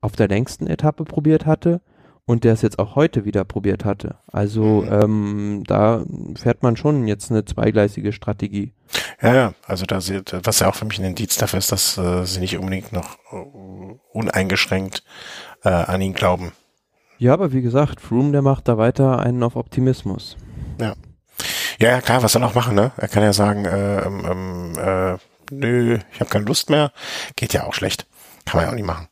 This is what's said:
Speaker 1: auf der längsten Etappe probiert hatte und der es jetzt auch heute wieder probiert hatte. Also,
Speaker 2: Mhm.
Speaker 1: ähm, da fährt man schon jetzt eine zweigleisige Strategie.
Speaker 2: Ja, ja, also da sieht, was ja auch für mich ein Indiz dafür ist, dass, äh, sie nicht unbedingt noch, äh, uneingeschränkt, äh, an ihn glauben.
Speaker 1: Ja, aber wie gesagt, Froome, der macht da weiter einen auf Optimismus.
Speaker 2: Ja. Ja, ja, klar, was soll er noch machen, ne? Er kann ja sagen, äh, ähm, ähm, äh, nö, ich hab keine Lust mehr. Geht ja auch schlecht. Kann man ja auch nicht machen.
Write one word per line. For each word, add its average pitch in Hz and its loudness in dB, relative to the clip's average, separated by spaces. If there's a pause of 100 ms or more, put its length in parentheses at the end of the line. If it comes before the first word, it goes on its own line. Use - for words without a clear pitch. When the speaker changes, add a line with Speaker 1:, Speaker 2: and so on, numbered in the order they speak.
Speaker 1:
auf - -2
der 107 4
längsten 101 -2
Etappe 156 0
probiert 151 2
hatte 170 2 (440)
und 117 2
der 113 8
es 110 2
jetzt 110 0
auch - -2
heute 139 2
wieder 104 0
probiert 98 -2
hatte. 101 -4 (160)
Also, 107 4
Speaker 2:
Mhm. - 0
Speaker 1:
ähm, 104 0
da 104 4 (320)
fährt - 0
man 120 4
schon 143 0
jetzt 101 -4
eine 107 2
zweigleisige 104 0
Strategie. 101 -6 (460)
Speaker 2:
Ja, 117 4
ja, 120 4 (120)
also 95 -6
da 95 -4
sieht, 95 -6 (100)
was - 2
ja 98 4
auch 95 0
für - -10
mich 107 -8
ein 95 -4
Indiz 95 -4
dafür 104 0
ist, - -2
dass, - -2
äh, 90 0
sie 92 -4
nicht 92 -4
unbedingt 95 -6
noch, - -6 (160)
äh, 95 -16 (160)
uneingeschränkt, 95 -2 (600)
äh, - 4
an 90 0
ihn 95 -2
glauben. 90 0 (680)
Speaker 1:
Ja, 123 6
aber 170 2
wie 131 0
gesagt, 131 0
Froome, 127 0
der 143 2
macht 135 2
da 117 4
weiter 127 4
einen 120 0
auf 117 -2
Optimismus. 120 -2 (440)
Speaker 2:
Ja. 113 -2 (840)
Ja, 110 6
ja, 127 4
klar, 123 2
was 110 4
soll 117 4
er 123 2
noch 104 -2
machen, 117 2
ne? 107 4
Er - -4
kann 104 4
ja 104 6
sagen, 101 2
äh, 98 0
ähm, 95 -4
ähm, 90 -6
äh, 92 0 (340)
nö, 120 0 (140)
ich - -8
hab - -4
keine 104 0
Lust 123 -2
mehr. 147 2 (420)
Geht - -6
ja - 0
auch - -8
schlecht. - -4 (380)
Kann - 0
man 82 2
ja - -4
auch 120 -4
nicht 107 -4
machen. 82 -6